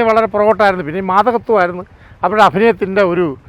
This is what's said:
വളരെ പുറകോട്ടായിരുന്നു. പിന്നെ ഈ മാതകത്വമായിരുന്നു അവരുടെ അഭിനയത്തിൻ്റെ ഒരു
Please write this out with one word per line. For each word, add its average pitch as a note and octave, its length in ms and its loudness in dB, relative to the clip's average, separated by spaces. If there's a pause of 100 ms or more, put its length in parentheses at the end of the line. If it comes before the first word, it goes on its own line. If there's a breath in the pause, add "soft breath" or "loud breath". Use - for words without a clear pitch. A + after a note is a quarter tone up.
വളരെ A3 240 2
പുറകോട്ടായിരുന്നു. G#3 540 0
പിന്നെ E3+ 160 -8
ഈ F#3+ 100 -6
മാതകത്വമായിരുന്നു G3 680 0 (420 soft breath)
അവരുടെ G#3+ 240 2
അഭിനയത്തിൻ്റെ G3+ 640 0
ഒരു F3+ 140 -2 (240 soft breath)